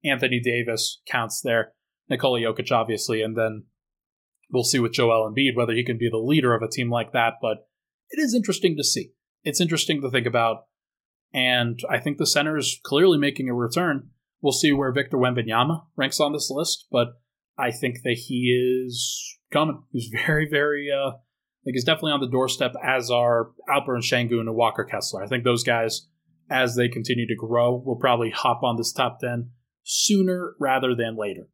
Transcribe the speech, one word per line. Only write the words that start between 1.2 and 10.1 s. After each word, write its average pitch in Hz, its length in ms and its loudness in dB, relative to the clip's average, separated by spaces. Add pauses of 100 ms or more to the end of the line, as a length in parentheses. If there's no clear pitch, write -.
there. 117 320 0 (360)
Nikola 127 300 2
Jokic, 113 320 -2
obviously. 113 500 0
And 110 140 -4
then 110 280 -2 (880)
we'll 123 120 2
see 131 140 2
with 117 140 2
Joel 113 400 4
Embiid 127 240 2
whether 117 160 2
he 123 120 0
can 120 140 -2
be 117 120 0
the 110 80 -2
leader 127 360 4
of 110 80 0
a 110 60 -4
team 120 220 -4
like 120 220 -2
that, 117 280 2
but 110 280 -4 (420)
it 302 100 -4
is 247 140 2
interesting 196 420 0
to 143 80 -4
see. - 280 -4 (300)
It's 151 180 -2
interesting 160 420 0
to 131 80 -4